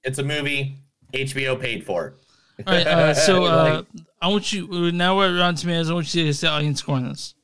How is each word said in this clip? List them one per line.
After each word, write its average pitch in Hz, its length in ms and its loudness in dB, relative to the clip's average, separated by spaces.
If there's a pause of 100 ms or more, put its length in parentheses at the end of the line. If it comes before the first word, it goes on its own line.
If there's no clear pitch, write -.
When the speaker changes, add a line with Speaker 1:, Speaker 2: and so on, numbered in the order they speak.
Speaker 1:
It's 135 160 -4
a 139 40 -2
movie 143 540 -4 (360)
H 135 220 -6
B 135 120 -2
O 131 80 0
paid 117 300 -6
for. 85 300 -4 (500)
Speaker 2:
All 190 80 0
right, 175 140 2
uh, 156 260 4
Speaker 1:
<laughs> 147 120 4
Speaker 2:
so, 185 200 6
uh, 160 380 4 (100)
Speaker 1:
Like 160 120 -20 (160)
Speaker 2:
I 170 80 -2
want 202 240 0
you, 175 400 -2
now 180 240 2
we're 185 180 2
at 175 40 0
Rotten 175 160 2
Tomatoes. 165 360 -2
I - 20 0
want 165 220 -2
you 170 100 2
to 147 80 2
say 165 140 -2
the 151 60 2
audience 151 260 0
score 143 160 -2
on 123 140 -2
this. - 340 -12